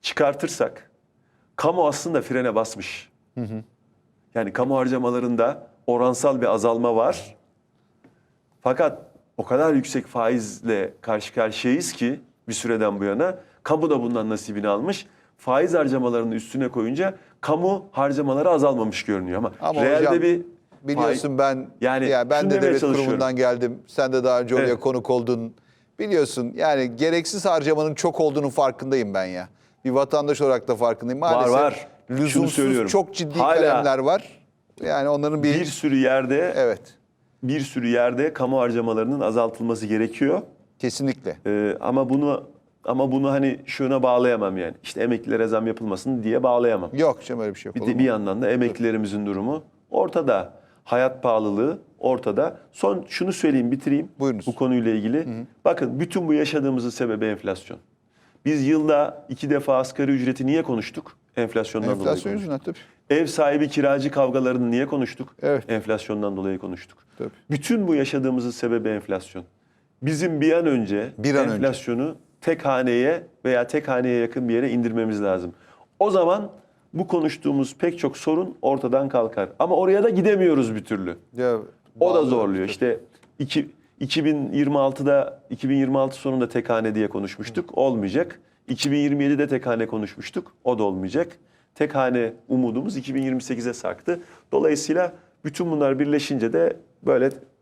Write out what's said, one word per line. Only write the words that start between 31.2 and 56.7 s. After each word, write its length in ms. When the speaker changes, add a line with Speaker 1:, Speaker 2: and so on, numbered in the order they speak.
Speaker 1:
Var, 120
Speaker 2:
Maalesef 200
Speaker 1:
var. 340
Şunu 100
Speaker 2:
lüzumsuz 360
Speaker 1:
söylüyorum. 360
Speaker 2:
çok 240
ciddi 260
Speaker 1:
Hala 160
Speaker 2:
kalemler 440
var. 400
Yani 260
onların 340
bir 160
Speaker 1:
bir 60
sürü 300
yerde, 600
Speaker 2:
Evet. 260
Speaker 1:
bir 160
sürü 280
yerde 460
kamu 260
harcamalarının 600
azaltılması 640
gerekiyor. 560
Speaker 2:
Kesinlikle. 680
Speaker 1:
Ee, 340
ama 300
bunu, 340
ama 280
bunu 200
hani 340
şuna 380
bağlayamam 540
yani. 160
İşte 200
emeklilere 440
zam 200
yapılmasın 560
diye 200
bağlayamam. 500
Speaker 2:
Yok 320
canım, 160
öyle 140
bir 40
şey 100
yok. 60
Speaker 1:
Bir 60
Speaker 2:
Olur 80
Speaker 1:
de 40
Speaker 2:
mu? 60
Speaker 1:
bir 60
yandan 360
da 100
emeklilerimizin 720
durumu 380
ortada. 600
Hayat 400
pahalılığı 540
ortada. 580
Son 360
şunu 260
söyleyeyim, 380
bitireyim 360
Speaker 2:
Buyurunuz. 280
Speaker 1:
bu 80
konuyla 360
ilgili. 260
Speaker 2:
Hı 120
hı. 160
Speaker 1:
Bakın, 340
bütün 280
bu 60
yaşadığımızın 560